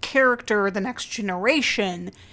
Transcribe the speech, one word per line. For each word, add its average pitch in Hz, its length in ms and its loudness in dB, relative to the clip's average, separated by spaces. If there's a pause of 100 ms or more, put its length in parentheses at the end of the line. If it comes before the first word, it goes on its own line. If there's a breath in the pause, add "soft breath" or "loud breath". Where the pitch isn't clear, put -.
character, 240 680 2
the 196 100 -2
next 233 240 -6
generation, 190 1040 -2 (220 soft breath)